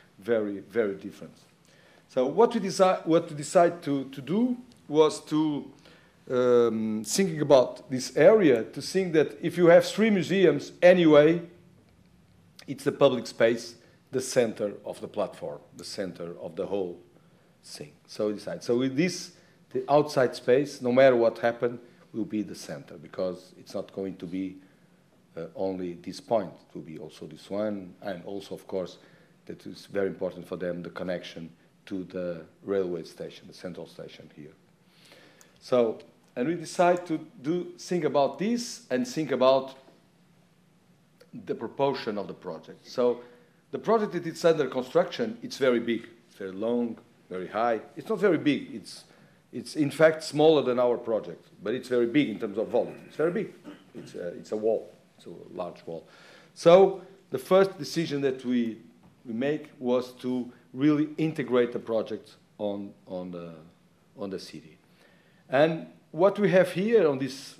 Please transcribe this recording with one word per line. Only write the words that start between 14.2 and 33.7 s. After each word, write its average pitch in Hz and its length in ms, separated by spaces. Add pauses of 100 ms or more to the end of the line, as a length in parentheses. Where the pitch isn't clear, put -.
center 110 520 (120)
of 95 160
the 101 80
platform, 87 500 (160)
the 85 80
center 87 580
of 85 140
the 92 100
whole 90 340 (640)
thing. - 280 (160)
So 107 200
we 107 60
decide. 87 300
So 120 140
with 131 180
this, 175 360 (400)
the 127 200
outside 143 440
space, 139 460
no 123 100
matter 131 240
what 113 240
happened, 120 400 (340)
will 107 120
be 104 180
the 87 120
center, - 400
because 90 640
it's - 140
not 98 180
going 95 260
to 92 80
be, 92 320 (800)
uh, 82 80 (100)
only 92 380
this 85 260
point. 98 340
It - 220
will 87 80
be 78 140
also 80 300
this 78 220
one, 101 520
and 90 240
also, 98 300
of - 120
course, 92 300 (480)
that - 200
is 98 220
very 98 200
important 87 400
for 92 80
them, 87 260
the 85 80
connection 87 600 (380)
to 95 180
the 87 360 (220)
railway 90 400
station, - 440
the - 60
central 82 320